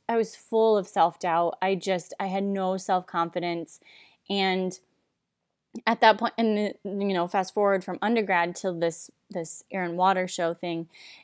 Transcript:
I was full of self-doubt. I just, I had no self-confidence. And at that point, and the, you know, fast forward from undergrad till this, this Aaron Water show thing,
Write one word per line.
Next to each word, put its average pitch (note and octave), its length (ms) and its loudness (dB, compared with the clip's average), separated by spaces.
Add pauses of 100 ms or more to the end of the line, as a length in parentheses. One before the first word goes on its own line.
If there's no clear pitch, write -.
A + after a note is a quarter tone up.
I A#3 80 0
was A3 200 -2
full A3 400 2
of F#3+ 100 0
self-doubt. E3+ 760 2
I G3 140 0
just, F3+ 460 -4
I G3 60 -4
had G3 180 -2
no F#3+ 320 -2
self-confidence. F3 1040 -4 (480)
And F#3 500 0 (1040)
at A3+ 160 0
that A3 180 8
point, A3+ 200 -2
and A3 180 2
the, G#3 180 0 (100)
you G3 280 -2
know, F3 140 0
fast F#3 280 -2
forward G3 280 4
from F3+ 200 -8
undergrad G3 520 2
till F3+ 240 -4
this, E3+ 320 -2 (200)
this - 420 -8
Aaron F3 240 -4
Water F#3 320 2
show E3+ 260 -2
thing, E3+ 340 -6 (360)